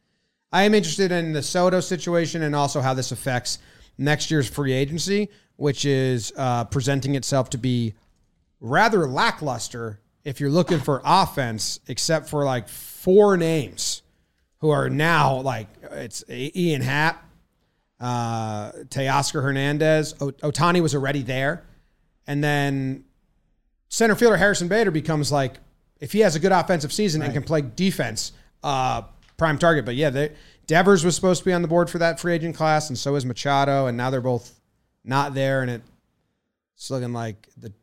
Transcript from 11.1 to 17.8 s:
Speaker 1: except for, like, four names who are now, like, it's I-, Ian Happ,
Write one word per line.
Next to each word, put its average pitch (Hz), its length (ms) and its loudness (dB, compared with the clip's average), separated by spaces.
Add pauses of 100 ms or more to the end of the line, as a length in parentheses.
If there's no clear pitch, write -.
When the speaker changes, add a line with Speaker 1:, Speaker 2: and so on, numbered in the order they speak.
Speaker 1:
except 156 420 -2
for, 147 160 -2
like, 127 240 -2
four 196 680 4
names 160 640 -2 (580)
who 156 100 0
are 139 200 2
now, 143 520 2
like, 113 260 -4 (240)
it's 131 380 -12
I-, 131 260 -8
Ian 165 260 0
Happ, 147 420 0 (760)